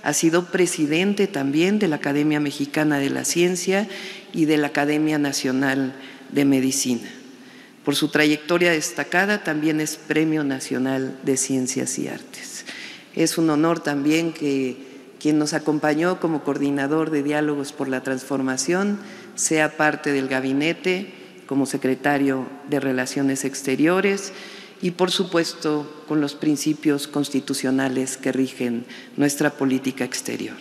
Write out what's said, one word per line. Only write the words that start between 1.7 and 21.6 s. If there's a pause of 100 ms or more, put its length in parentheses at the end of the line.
de
la
Academia
Mexicana
de
la
Ciencia (440)
y
de
la
Academia
Nacional (340)
de
Medicina. (760)
Por
su
trayectoria
destacada,
también
es
Premio
Nacional
de
Ciencias
y
Artes. (500)
Es
un
honor
también
que (420)
quien
nos
acompañó
como
coordinador
de
Diálogos
por
la
Transformación (340)
sea
parte
del
gabinete (340)
como